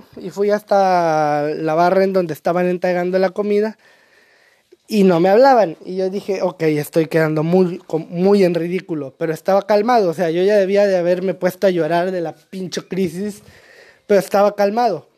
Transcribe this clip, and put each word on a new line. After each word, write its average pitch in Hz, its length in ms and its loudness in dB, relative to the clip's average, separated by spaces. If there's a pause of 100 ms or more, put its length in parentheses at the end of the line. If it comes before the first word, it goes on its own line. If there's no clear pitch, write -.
(180)
y 196 120 -12
fui 196 220 -2
hasta 170 920 0 (120)
la 156 180 -4
barra 175 300 2
en 190 100 0
donde 175 200 -2
estaban 180 340 -2
entregando 180 520 -2
la 190 100 0
comida. 208 480 -2 (1120)
Y 208 160 2
no 175 180 4
me 185 80 4
hablaban. 220 560 4
Y 185 100 -10
yo 190 140 -4
dije, 190 320 -6
"Ok, 175 220 -4
estoy 156 420 0
quedando 156 380 0
muy, 180 340 2
com-, 160 320 -8
muy 190 340 2
en 170 120 2
ridículo". 165 640 -6
Pero 165 160 -4
estaba 190 280 0
calmado. 214 480 2
O 160 40 -2
sea, 165 180 -2
yo 175 120 0
ya 208 140 2
debía 196 280 2
de 190 120 2
haberme 180 360 -2
puesto 180 320 -4
a 196 40 4
llorar 170 420 -2
de 185 80 -6
la 156 140 -8
pinche 185 480 -12
crisis. 190 600 -6 (640)
Pero 202 140 2
estaba 202 360 2
calmado. 202 520 -2 (100)